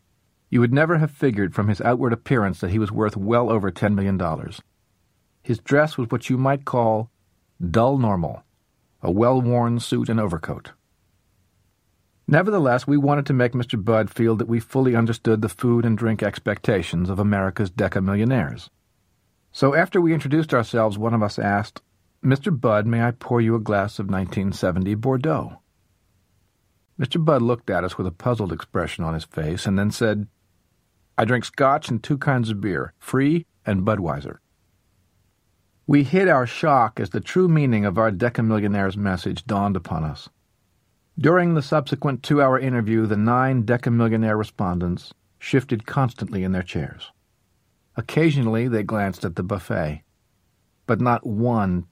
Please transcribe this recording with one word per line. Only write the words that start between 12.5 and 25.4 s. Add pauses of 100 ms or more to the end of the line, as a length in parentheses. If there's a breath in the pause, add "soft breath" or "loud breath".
we
wanted
to
make
Mister
Bud
feel
that
we
fully
understood
the
food
and
drink
expectations
of
America's
deca
millionaires. (800)
So
after
we
introduced
ourselves,
one
of
us
asked, (400)
"Mister
Bud,
may
I
pour
you
a
glass
of
nineteen
seventy
Bordeaux?" (1400)